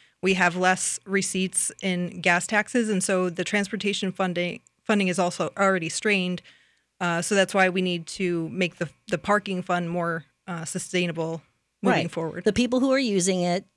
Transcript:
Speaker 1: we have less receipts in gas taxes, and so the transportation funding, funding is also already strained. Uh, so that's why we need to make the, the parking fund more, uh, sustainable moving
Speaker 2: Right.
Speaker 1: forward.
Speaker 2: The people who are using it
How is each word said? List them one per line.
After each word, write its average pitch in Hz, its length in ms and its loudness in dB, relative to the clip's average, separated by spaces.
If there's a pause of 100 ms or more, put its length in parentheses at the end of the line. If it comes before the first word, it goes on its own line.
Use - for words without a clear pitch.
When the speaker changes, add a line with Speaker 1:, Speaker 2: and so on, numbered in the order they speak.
(220)
Speaker 1:
we 190 140 4
have 180 200 4
less 185 500 0
receipts 190 680 -2 (100)
in 180 400 -4
gas 175 260 2
taxes, 214 420 0
and 190 140 0
so 185 260 2
the 175 140 -4
transportation 202 680 -2
funding, 175 500 -4 (220)
funding 202 260 2
is 175 100 0
also 175 380 0
already 190 320 2
strained. 180 520 -2 (600)
Uh, 170 200 0
so 202 140 -2
that's 190 180 4
why 190 160 6
we 180 120 0
need 175 260 -2
to 175 420 -2
make 180 280 -2
the, 156 120 -4 (180)
the - 100 0
parking 196 440 0
fund 175 280 -2
more, 170 360 -4 (220)
uh, 165 180 -8
sustainable 165 760 -4 (400)
moving 196 220 2
Speaker 2:
Right. 165 80 -6
Speaker 1:
forward. 165 320 -6
Speaker 2:
The 208 100 4
people 247 260 2
who 269 120 2
are 262 80 4
using 185 420 2
it 175 240 0 (120)